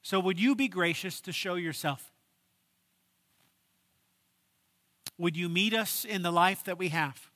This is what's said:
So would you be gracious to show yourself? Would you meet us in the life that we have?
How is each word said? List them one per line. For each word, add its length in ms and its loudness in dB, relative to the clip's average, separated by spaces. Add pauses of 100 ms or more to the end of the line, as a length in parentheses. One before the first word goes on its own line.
So 180 0
would 180 2
you 160 4
be 140 2
gracious 540 -2
to 100 -10
show 240 -4
yourself? 560 -4 (3000)
Would 200 0
you 100 -2
meet 260 2
us 300 0
in 200 -4
the 80 2
life 340 4
that 120 -4
we 120 -2
have? 460 -4